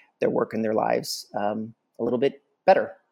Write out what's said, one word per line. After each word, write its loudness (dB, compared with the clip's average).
their 0
work -2
and -2
their 0
lives, -2
um, -4
a -4
little 0
bit 0
better? 6